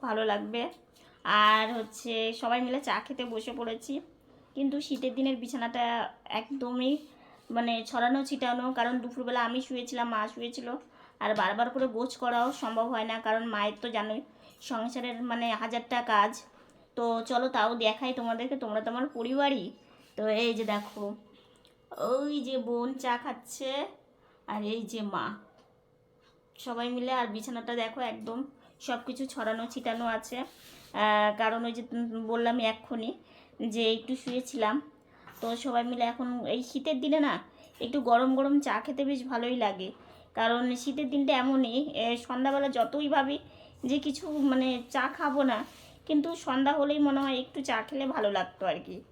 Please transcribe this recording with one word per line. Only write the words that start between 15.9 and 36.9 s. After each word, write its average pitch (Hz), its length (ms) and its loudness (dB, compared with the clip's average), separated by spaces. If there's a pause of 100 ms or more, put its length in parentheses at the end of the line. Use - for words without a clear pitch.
কাজ। 208 200 6 (640)
তো 233 80 -2 (260)
চলো 254 160 2 (100)
তাও 220 140 4 (140)
দেখাই 220 360 2
তোমাদেরকে, 233 440 -2
তোমরা 214 200 0
তো 220 80 -2
আমার 254 140 -2 (100)
পরিবারই। 262 480 2 (520)
তো 208 60 -4 (200)
এই 233 160 2
যে 226 140 -2
দেখো, 208 320 -4 (1080)
ওই 285 220 0 (120)
যে 262 100 -2 (100)
বোন 240 220 -2 (140)
চা 247 200 2
খাচ্ছে, 262 480 -8 (840)
আর 214 80 -4 (140)
এই 233 60 -4 (120)
যে 226 80 -6 (120)
মা, 156 120 -2 (1300)
সবাই 240 300 -4 (100)
মিলে। 247 240 -2
আর 240 140 0
বিছানাটা 233 380 -8 (100)
দেখো, 220 180 -6 (120)
একদম 226 260 -8 (480)
সব 240 200 -2
কিছু 262 260 -6
ছড়ানো 226 400 -2
ছিটানো 233 320 -4 (120)
আছে, 220 260 -8
আহ, 208 880 2 (100)
কারণ 226 280 2
ওই 233 100 -4
যে 240 40 -8 (480)
বললাম 233 260 2 (160)
এক্ষুনি 226 380 -6 (640)
যে 233 100 2 (120)
একটু 220 160 -6 (100)
শুয়েছিলাম। 247 520 0 (680)
তো 233 60 -6 (180)
সবাই 240 260 2
মিলে 247 220 0
এখন 247 160 -4 (260)
এই 247 60 -2 (100)
শীতের 285 340 -2